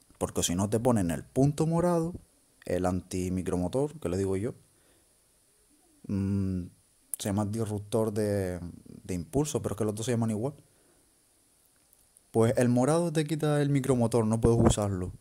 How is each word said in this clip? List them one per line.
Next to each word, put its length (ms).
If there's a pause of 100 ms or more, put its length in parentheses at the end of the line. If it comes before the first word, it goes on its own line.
(180)
Porque 260
si 100
no 160
te 80
ponen 320
el 140
punto 420
morado, 460 (520)
el 220
antimicromotor, 1120
que 100
le 100
digo 180
yo, 180 (1500)
mm, 600 (520)
se 120
llama 160
disruptor 680
de, 480 (440)
de 100
impulso, 480
pero 120
es 40
que 80
los 80
dos 100
se 80
llaman 200
igual. 200 (1800)
Pues 280
el 100
morado 420
te 140
quita 380
el 80
micromotor, 560
no 120
puedes 220
usarlo, 600